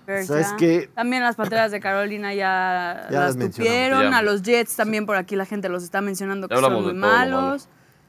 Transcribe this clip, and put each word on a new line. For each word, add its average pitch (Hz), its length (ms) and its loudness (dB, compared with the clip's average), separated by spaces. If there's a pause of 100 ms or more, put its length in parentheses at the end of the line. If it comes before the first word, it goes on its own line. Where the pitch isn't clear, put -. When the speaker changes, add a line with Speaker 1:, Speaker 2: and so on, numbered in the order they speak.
Speaker 1:
Bears 196 220 -4
Speaker 2:
¿Sabes 156 240 2
Speaker 1:
ya. 208 60 -6
Speaker 2:
qué? 165 360 2
Speaker 1:
También 247 300 -2
las 240 120 0
Patriotas 220 360 0
de 202 80 -6
Carolina 202 540 -4
ya 185 760 -2
Speaker 2:
Ya 139 80 2
Speaker 1:
las 143 100 4
Speaker 2:
las 131 80 -2
mencionamos. 226 380 0
Speaker 1:
tupieron. 262 360 2
Speaker 3:
Ya. 247 60 4
Speaker 1:
A 226 60 4
los 208 180 2
Jets 233 340 2
también 214 300 0
por 208 100 0
aquí 185 200 -2
la 190 100 -2
gente 196 240 -6
los 180 140 -4
está 196 180 -4
mencionando 196 460 -4
Speaker 3:
Ya - 80 -2
Speaker 1:
que 262 60 4
son 269 40 6
Speaker 3:
hablamos 226 200 2
Speaker 1:
muy 190 100 -2
Speaker 3:
de 185 60 -6
todo 208 100 4
lo 226 60 6
malo. 262 240 2
Speaker 1:
malos. 269 280 -4 (400)